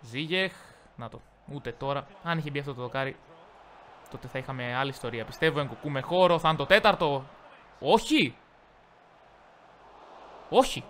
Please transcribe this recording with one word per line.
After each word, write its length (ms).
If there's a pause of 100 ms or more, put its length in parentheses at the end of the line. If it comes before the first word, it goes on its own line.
Ζίγεχ, 520 (420)
να 140
το, 120 (320)
ούτε 180
τώρα. 360 (160)
Αν 140
είχε 120
μπει 100
αυτό 140
το 80
δοκάρι, 340 (960)
τότε 160
θα 100
είχαμε 380
άλλη 140
ιστορία. 360
Πιστεύω, 340
Ενκουκού 300
με 120
χώρο, 380
θα 80
είναι 100
το 80
τέταρτο. 600 (540)
Όχι! 560 (2250)
Όχι! 400